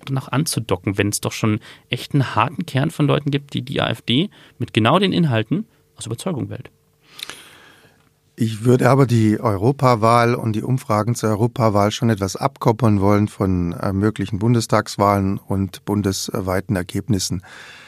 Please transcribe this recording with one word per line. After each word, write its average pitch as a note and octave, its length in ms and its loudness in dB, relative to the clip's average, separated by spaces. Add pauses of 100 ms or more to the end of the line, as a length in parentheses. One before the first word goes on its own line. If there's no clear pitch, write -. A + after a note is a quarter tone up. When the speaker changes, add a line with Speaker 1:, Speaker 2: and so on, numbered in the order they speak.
(100)
Speaker 1:
noch C3+ 180 -4
anzudocken, A2 720 -2
wenn G2+ 100 2
es - 140 -6
doch - 100 -4
schon G#2+ 280 -2 (280)
echt - 240 -6
einen C3+ 220 0
harten A#2 320 -2
Kern C3+ 240 -2
von D3+ 160 0
Leuten C#3+ 240 0
gibt, C#3+ 240 -4
die B2 80 -6
die B2+ 180 -4
A - 80 0
F - 140 -6
D D3 260 -2 (300)
mit - 160 -8
genau A#2+ 240 2
den F#3+ 160 0
Inhalten C#3+ 520 0 (300)
aus - 80 -16
Überzeugung A#2 460 -6
wählt? G#2+ 200 -14 (1700)
Speaker 2:
Ich A2 240 -2
würde B2+ 240 4
aber C3 180 4
die A2 340 4
Europawahl A#2 960 2
und A2+ 160 -2
die G#2 100 -4
Umfragen A2+ 540 -2
zur A2 140 -2
Europawahl G#2+ 600 2
schon A#2 180 -2
etwas G2 280 0
abkoppeln A2+ 640 0
wollen G#2 260 4
von, F2+ 460 -2
äh, F2+ 200 -4
möglichen G2+ 460 -2
Bundestagswahlen G2+ 1000 2
und - 460 -4
bundesweiten G2 920 -2
Ergebnissen. F#2 640 -4 (460)